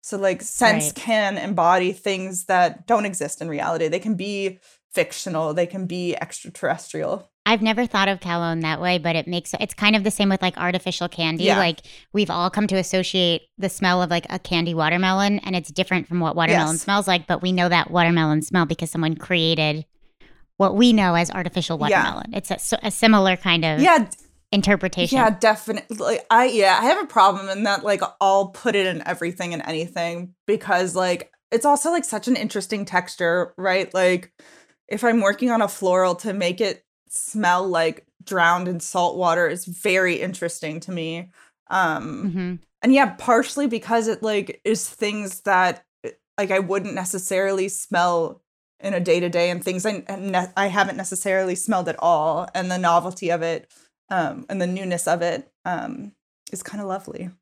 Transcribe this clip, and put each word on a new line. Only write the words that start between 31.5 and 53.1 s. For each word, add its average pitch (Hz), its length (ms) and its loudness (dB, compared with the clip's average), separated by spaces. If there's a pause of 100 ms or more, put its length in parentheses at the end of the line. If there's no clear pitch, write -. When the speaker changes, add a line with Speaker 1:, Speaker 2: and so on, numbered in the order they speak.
Speaker 1:
it's 233 140 0
also, 294 260 4
like, 339 140 0
such 214 240 -6
an 247 80 2
interesting 208 480 -4
texture, 180 720 -2
right? 185 360 -2
Like, 180 380 2 (560)
if 208 160 -6
I'm 233 160 4
working 202 320 0
on 226 100 2
a 202 60 2
floral, 185 480 2
to 196 180 -6
make 180 280 -2
it 196 220 -2 (320)
smell, 185 540 0
like, 165 380 -2 (180)
drowned 180 440 2
in 180 120 -4
salt 175 380 -2
water 175 300 2
is 175 180 -6
very 185 560 0
interesting 165 600 -6
to - 100 -12
me. 170 400 -8 (380)
Um, 160 600 -2
Speaker 2:
Mm-hmm. 180 260 -4 (260)
Speaker 1:
and 254 120 4
yeah, 269 240 4
partially 285 500 2
because 226 400 -2
it, 226 160 -4
like, 214 420 -4
is 208 240 0
things 208 520 -6
that, 185 440 2 (520)
like, 202 140 -2
I 190 80 2
wouldn't 196 360 -2
necessarily 190 720 -2
smell 175 720 0 (380)
in 196 140 -4
a 180 60 0
day-to-day 175 500 2
and 175 140 -6
things 185 220 -4
I, 208 180 -4 (160)
ne-, 185 280 -2 (100)
I 196 100 0
haven't 196 300 0
necessarily 190 580 -2
smelled 185 320 -2
at 160 120 -4
all. 165 540 2
And 185 160 -4
the 180 80 -2
novelty 175 540 0